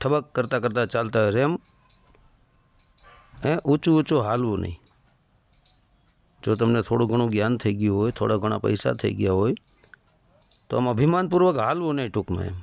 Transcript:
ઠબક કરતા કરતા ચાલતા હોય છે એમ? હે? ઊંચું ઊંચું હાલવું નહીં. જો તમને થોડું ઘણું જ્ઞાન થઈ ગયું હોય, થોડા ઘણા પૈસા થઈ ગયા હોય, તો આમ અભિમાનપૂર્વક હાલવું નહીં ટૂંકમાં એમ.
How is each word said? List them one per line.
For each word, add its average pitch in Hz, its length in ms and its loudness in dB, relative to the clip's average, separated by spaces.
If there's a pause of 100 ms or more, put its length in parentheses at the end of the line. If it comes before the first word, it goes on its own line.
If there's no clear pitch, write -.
ઠબક 139 300 0
કરતા 123 280 -2
કરતા 117 260 0
ચાલતા 113 380 0
હોય 101 80 2
છે 113 80 2
એમ? 151 200 0 (1900)
હે? 156 120 2
ઊંચું 156 400 2
ઊંચું 139 280 2
હાલવું 110 340 -2
નહીં. 90 200 -6 (1700)
જો 107 100 2
તમને 117 260 2
થોડું 117 280 0
ઘણું 117 220 0
જ્ઞાન 110 260 0
થઈ 107 160 0
ગયું 101 240 0
હોય, 110 140 0
થોડા 110 240 0
ઘણા 107 220 -2
પૈસા 107 360 0
થઈ 110 200 -2
ગયા 101 180 0
હોય, 104 240 2 (1120)
તો 117 80 -2
આમ 123 120 0
અભિમાનપૂર્વક 170 680 2
હાલવું 147 380 -2
નહીં 127 140 -4
ટૂંકમાં 92 340 -4
એમ. 92 200 -8